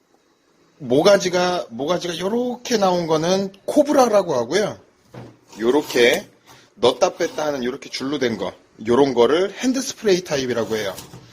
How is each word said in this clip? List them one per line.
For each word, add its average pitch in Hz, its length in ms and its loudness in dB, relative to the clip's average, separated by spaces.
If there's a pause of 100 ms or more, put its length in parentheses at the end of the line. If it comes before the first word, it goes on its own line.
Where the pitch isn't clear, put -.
(760)
모가지가, 180 920 2
모가지가 165 480 -4
요렇게 233 580 -4
나온 180 300 0
거는 180 460 0 (120)
코브라라고 240 720 2
하고요. 127 440 -2 (800)
요렇게 131 720 2 (460)
넣었다 135 400 2
뺐다 156 300 -4
하는 143 180 -4
요렇게 127 260 -8
줄로 135 300 -6
된 117 180 0
거, 92 160 -8 (320)
요런 127 280 4
거를 147 400 2
핸드 254 280 -2
스프레이 190 420 -2
타입이라고 117 520 -4
해요. 98 180 -6 (400)